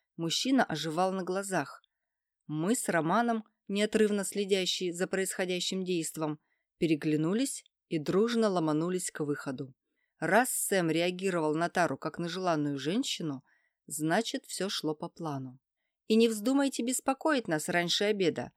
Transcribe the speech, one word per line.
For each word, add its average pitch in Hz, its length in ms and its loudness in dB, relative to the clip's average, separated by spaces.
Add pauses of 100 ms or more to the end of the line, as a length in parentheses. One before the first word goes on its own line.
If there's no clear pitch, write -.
(180)
мужчина 226 480 2
оживал 160 480 -2
на 190 100 -4
глазах. 185 580 -4 (680)
Мы 160 280 0
с - 140 -4
Романом, 208 560 2 (240)
неотрывно 208 560 2
следящие 190 680 0
за 175 140 -2
происходящим 185 760 -2
действом, 156 540 -2 (380)
переглянулись 160 840 0 (300)
и 165 60 2
дружно 220 500 2
ломанулись 170 640 0
к - 120 -4
выходу. 143 500 -6 (460)
Раз 196 300 4
Сэм 180 400 0
реагировал 175 640 0
на 170 160 0
Тару 170 260 0
как - 220 -8
на 170 100 -4
желанную 160 520 0
женщину, 156 640 -4 (420)
значит, 185 600 -2
все - 240 -6
шло 156 260 -4
по 170 140 -10
плану. 135 500 -8 (480)
«И 220 80 4
не 226 120 8
вздумайте 254 540 0
беспокоить 262 680 0
нас 156 220 -2
раньше 175 360 0
обеда», 185 520 0